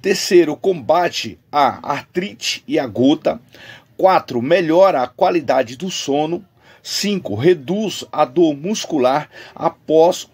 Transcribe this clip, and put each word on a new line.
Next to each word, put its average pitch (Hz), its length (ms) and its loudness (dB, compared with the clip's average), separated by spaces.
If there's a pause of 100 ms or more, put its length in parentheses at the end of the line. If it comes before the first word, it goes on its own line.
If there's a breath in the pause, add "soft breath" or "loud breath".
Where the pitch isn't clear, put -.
Terceiro, 180 560 2
combate 160 800 -2 (140)
a 135 400 0
artrite - 760 -8
e 151 120 -2
a 139 80 -4
gota. 127 520 0 (560 loud breath)
Quatro, 160 460 2
melhora 165 640 2
a 123 40 -4
qualidade 135 720 0
do 185 140 -8
sono. 156 520 -4 (380 soft breath)
Cinco, 190 540 -6
reduz 170 760 -2
a 151 140 2
dor 151 300 2
muscular 151 760 -2 (260 loud breath)
após 160 760 0